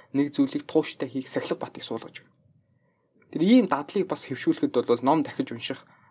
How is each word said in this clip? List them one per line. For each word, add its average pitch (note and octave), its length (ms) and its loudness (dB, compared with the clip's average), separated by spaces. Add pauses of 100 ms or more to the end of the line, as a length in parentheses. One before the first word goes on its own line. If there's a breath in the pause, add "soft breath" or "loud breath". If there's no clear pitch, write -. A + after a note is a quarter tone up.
(160 soft breath)
нэг C#3+ 160 2
зүйлийг C#3 320 0
тууштай - 480 -2
хийх C3 160 -6
сахилга - 400 -4
батыг - 160 -14
суулгаж - 400 -10
өгнө. - 120 -20 (960)
Тэр D#3 140 -4
ийм A3 240 6
дадлыг D3 400 -2
бас - 180 -6
хэвшүүлэхэд - 640 0
бол A#2+ 160 2
ном D3+ 180 4
дахиж - 300 -4
унших, A#2+ 320 -8 (280 soft breath)